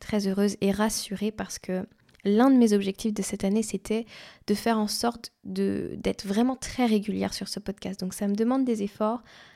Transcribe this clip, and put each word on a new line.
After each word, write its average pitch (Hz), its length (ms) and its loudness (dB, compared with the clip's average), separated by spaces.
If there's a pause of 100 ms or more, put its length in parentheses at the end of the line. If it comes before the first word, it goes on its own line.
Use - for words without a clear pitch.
très 202 280 -2
heureuse 202 320 2
et 196 100 2
rassurée 208 600 -2
parce 196 280 -10
que 185 280 -6 (380)
l'un 220 260 6
de 269 60 8
mes 226 180 8
objectifs 202 400 0
de 196 80 -2
cette - 220 -4
année, 208 180 2
c'était 220 420 -4 (440)
de 208 60 4
faire 220 240 0
en 214 80 2
sorte 233 460 -4 (120)
de, 196 520 -2
d'être - 300 -2
vraiment 240 300 2
très - 280 -2
régulière 196 480 0
sur - 160 -8
ce - 100 -8
podcast. 196 420 -8
Donc 185 120 -4
ça 202 160 -4
me 202 60 2
demande 247 320 2
des 220 160 0
efforts, 214 400 -2 (340)